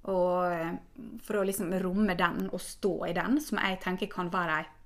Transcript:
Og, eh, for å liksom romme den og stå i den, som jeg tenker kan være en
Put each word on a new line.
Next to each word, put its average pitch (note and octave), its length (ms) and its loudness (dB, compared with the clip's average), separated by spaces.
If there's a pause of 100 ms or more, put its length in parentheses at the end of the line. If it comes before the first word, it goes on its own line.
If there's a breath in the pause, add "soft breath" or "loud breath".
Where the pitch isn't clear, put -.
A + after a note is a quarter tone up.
Og, F3+ 480 2
eh, E3+ 260 -2 (440)
for - 140 -6
å G3+ 100 2
liksom F#3+ 360 -2
romme F#3 360 2
den F3+ 320 0
og F3+ 120 -4
stå - 320 -2 (160)
i E3+ 40 -2
den, F#3 280 2
som - 180 -2
jeg F#3 220 0
tenker F#3 280 -2
kan F3 220 -4
være E3 280 2
en D#3+ 120 -8 (140)